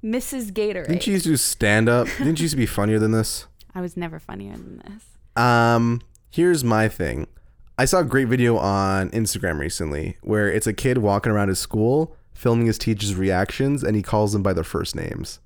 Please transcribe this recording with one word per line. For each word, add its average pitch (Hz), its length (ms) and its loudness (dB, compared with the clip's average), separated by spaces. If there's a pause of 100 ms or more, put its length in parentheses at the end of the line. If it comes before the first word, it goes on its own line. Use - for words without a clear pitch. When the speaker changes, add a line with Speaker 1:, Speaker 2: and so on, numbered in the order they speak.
Speaker 1:
Missus 240 500 -4
Gatorade. 208 360 -4
Speaker 2:
Didn't 175 200 -2
you 208 60 2
used 185 120 0
to 160 60 2
do 147 60 2
stand-up? 113 720 2 (100)
Didn't 156 220 0
you 156 40 0
used 156 100 -2
to 139 40 -2
be 120 80 2
funnier 104 340 0
than 110 120 2
this? 110 340 0 (140)
Speaker 1:
<laughs> - 160 -20
I 185 60 -8
was 180 140 -8
never 165 240 -10
funnier 202 340 -14
than - 320 -18
this. - 560 -8
Speaker 2:
Um, 117 600 4 (300)
here's 170 320 4
my 110 240 4
thing. 78 400 -4 (500)
I 131 80 2
saw 185 140 4
a 175 40 2
great 131 240 0
video 120 300 4
on 98 540 0
Instagram 95 480 -2
recently 78 640 -6
where 104 300 0
it's 104 160 0
a 113 60 -2
kid 131 260 0
walking 101 320 0
around 104 180 2
his 92 100 -2
school 127 560 0 (180)
filming 117 320 2
his 113 120 2
teachers' 104 380 -2
reactions 98 680 0
and 107 120 0
he 107 60 2
calls 107 320 0
them 104 100 0
by 95 100 2
their 85 100 -2
first 82 320 -6
names. - 500 -10